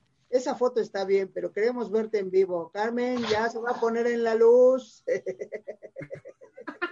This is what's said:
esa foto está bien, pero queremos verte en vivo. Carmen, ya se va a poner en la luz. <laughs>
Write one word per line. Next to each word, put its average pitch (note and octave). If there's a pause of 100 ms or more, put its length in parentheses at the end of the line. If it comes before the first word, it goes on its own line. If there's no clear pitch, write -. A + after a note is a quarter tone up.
(280)
esa B3+
foto B3
está G3
bien, G3
pero F3
queremos A#3
verte G#3+
en F#3
vivo. F3+
Carmen, A#3+
ya G#3+
se A#3
va A#3+
a A#3+
poner A3+
en A#3
la A3+
luz. B3
<laughs> -